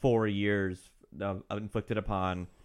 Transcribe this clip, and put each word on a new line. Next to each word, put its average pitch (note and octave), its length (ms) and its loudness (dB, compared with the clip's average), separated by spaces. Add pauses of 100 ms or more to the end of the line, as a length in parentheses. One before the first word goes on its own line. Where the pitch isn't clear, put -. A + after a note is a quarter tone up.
four A#2 260 4
years G2+ 640 0 (320)
of, G2 280 -4
inflicted G#2+ 460 -4
upon F#2 500 -2 (180)